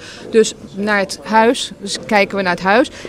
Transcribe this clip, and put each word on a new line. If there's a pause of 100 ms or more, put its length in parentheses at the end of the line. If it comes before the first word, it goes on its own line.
(320)
Dus (220)
naar
het
huis, (100)
dus
kijken
we
naar
het
huis (200)